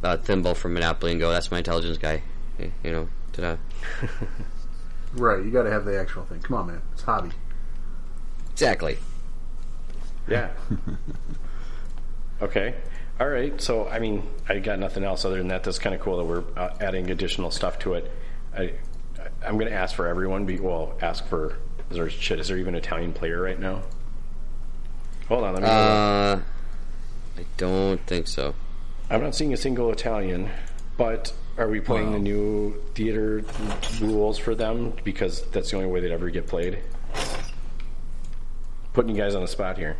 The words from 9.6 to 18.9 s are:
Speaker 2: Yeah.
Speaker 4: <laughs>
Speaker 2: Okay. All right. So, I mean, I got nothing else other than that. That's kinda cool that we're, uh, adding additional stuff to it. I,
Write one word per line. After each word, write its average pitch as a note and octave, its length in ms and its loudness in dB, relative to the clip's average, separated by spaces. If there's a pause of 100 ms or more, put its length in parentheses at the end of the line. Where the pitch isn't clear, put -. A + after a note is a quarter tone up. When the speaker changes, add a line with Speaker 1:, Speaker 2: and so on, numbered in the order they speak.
Speaker 2:
Yeah. A2 220 0 (220)
Speaker 4:
<laughs> - 180 0 (1500)
Speaker 2:
Okay. A2 320 0 (460)
All C#3+ 80 2
right. C#3+ 320 0
So, A2+ 280 0
I A2+ 120 -2
mean, G#2+ 240 0 (240)
I G2 100 0
got G2 200 0
nothing F#2+ 260 -2
else F#2+ 200 0
other F#2+ 140 0
than F#2 100 0
that. F#2 140 0
That's F#2 160 -2
kinda F#2 200 0
cool F#2 200 0
that E2+ 60 0
we're, E2+ 180 0 (140)
uh, F2+ 240 -2
adding F#2 300 0
additional F2 400 -2
stuff - 300 0
to A#2 140 0
it. G#2 160 -2 (460)
I, - 160 -2 (720)